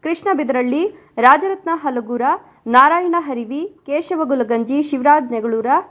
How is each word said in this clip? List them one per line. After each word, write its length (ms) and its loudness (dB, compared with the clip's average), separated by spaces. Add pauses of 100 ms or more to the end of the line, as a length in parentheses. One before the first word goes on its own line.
ಕೃಷ್ಣ 240 -4 (120)
ಬಿದರಳ್ಳಿ, 420 0 (440)
ರಾಜರತ್ನ 440 2 (140)
ಹಲಗೂರ, 400 -4 (500)
ನಾರಾಯಣ 420 4 (120)
ಹರಿವಿ, 340 -6 (260)
ಕೇಶವ 440 -2
ಗುಲಗಂಜಿ, 480 -2 (100)
ಶಿವರಾಜ್ 460 2
ನೆಗಳೂರ 340 -2 (200)